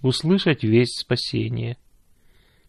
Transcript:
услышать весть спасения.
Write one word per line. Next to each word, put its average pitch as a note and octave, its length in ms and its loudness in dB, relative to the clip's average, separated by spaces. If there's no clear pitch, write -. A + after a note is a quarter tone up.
услышать D#3 640 0
весть A#2 360 2
спасения. A#2 760 -6